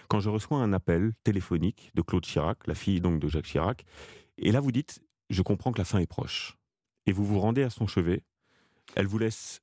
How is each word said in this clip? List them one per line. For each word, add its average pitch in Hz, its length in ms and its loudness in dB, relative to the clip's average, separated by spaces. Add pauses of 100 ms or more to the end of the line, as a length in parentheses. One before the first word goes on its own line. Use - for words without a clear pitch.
quand 107 100 2
je 104 100 0
reçois 107 300 -2
un 113 140 2
appel 92 400 2 (100)
téléphonique 87 720 -2
de 92 80 2
Claude 85 220 0
Chirac, - 420 -2
la 85 80 -4
fille 95 260 0
donc 87 200 2
de 76 80 -2
Jacques 76 180 -2
Chirac, 85 380 -2 (540)
et - 120 2
là 117 80 6
vous 139 140 0
dites, - 260 -4 (320)
je 92 120 2
comprends 104 280 0
que 113 80 -4
la 95 60 0
fin 101 160 0
est 82 80 0
proche. » - 480 -8 (500)
Et 101 60 2
vous 98 120 0
vous 101 140 2
rendez 117 240 2
à 127 80 0
son 110 160 -2
chevet, 90 380 0 (720)
elle 98 100 2
vous 104 120 -2
laisse - 440 -4